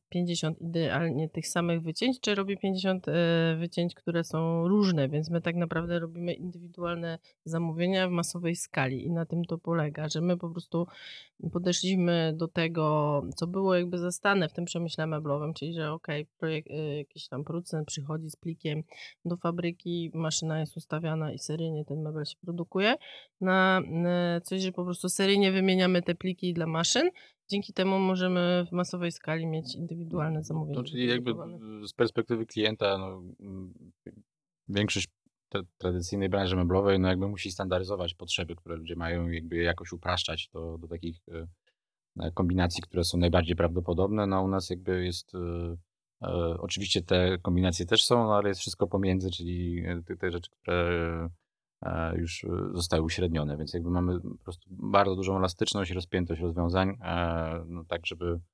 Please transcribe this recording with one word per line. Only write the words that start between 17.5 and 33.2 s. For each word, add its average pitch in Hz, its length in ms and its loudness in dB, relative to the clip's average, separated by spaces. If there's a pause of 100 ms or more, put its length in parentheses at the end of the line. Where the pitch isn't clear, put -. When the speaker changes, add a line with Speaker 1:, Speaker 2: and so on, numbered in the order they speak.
Speaker 1:
przychodzi 156 420 -6
z 151 60 -8
plikiem 160 480 -6 (420)
do 175 120 -2
fabryki, 175 760 -2
maszyna 160 460 -2
jest 151 180 -4
ustawiana 156 540 -2
i - 80 -8
seryjnie 160 460 -4
ten 151 160 -4
mebel 151 240 -4
się - 160 -10
produkuje, 175 540 0 (460)
na, 185 400 4 (240)
e, 175 360 2
coś, 190 200 -2
że 185 100 0
po 180 120 -4
prostu 180 260 -4
seryjnie 196 420 6
wymieniamy 185 500 4
te 175 140 -2
pliki 180 380 -2
dla 165 120 0
maszyn. 170 440 2 (400)
Dzięki 202 240 -4
temu 190 260 4
możemy 180 680 4
w - 20 -8
masowej 175 400 -2
skali 165 360 -4
mieć 160 280 -4
indywidualne 165 640 -2
Speaker 2:
No, 156 40 -4
Speaker 1:
zamówienia 151 400 -2
Speaker 2:
czyli 123 240 0
jakby 123 260 2
Speaker 1:
wyprodukowane. 107 540 -10
Speaker 2:
z - 60 -14
perspektywy 113 520 -2
klienta, 107 520 0
no, 95 240 -8 (180)